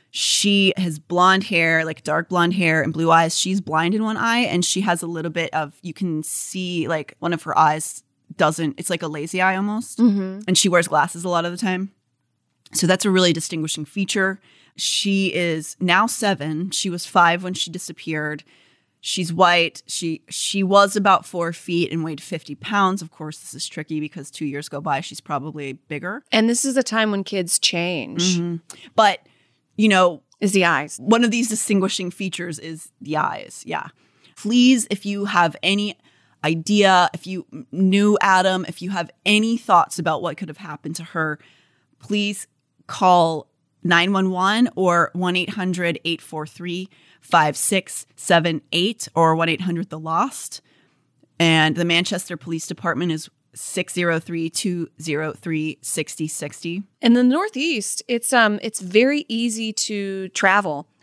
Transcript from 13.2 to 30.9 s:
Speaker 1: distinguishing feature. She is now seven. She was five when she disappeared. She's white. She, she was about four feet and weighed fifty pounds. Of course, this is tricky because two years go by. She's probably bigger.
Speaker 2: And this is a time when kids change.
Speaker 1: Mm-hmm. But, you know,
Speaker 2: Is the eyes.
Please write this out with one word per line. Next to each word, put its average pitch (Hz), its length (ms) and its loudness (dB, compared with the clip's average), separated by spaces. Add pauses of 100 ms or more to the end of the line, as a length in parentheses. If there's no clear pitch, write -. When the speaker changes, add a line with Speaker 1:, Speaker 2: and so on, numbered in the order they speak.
Speaker 1:
distinguishing 156 520 -4
feature. 190 540 -2 (380)
She 196 580 0
is 165 460 -4
now 185 260 2
seven. 180 640 -2
She 190 200 -4
was 175 160 -8
five 175 360 2
when 180 120 -6
she - 180 -6
disappeared. 151 720 -8 (560)
She's 175 320 -4
white. 175 560 2
She, 165 400 -6
she - 340 -2
was 196 320 6
about 196 320 4
four 170 260 -4
feet 170 380 -2
and 165 140 -2
weighed 156 180 -8
fifty - 320 -10
pounds. 196 480 -2
Of 165 80 -14
course, - 300 -14
this - 120 -18
is 147 160 -10
tricky 156 300 -8
because 147 320 -10
two - 160 -8
years 143 220 -8
go 143 120 -10
by. 147 200 -4
She's - 200 -14
probably 143 520 -8
bigger. 170 580 -10
Speaker 2:
And 220 180 4
this 240 160 0
is 269 120 0
a 262 80 2
time 220 260 0
when 196 140 -2
kids 180 340 -2
change. 175 800 -2
Speaker 1:
Mm-hmm. 175 200 -2 (380)
But, 202 260 4 (560)
you 214 120 4
know, 185 340 4 (180)
Speaker 2:
Is 202 120 0
the 190 120 4
eyes. 151 360 0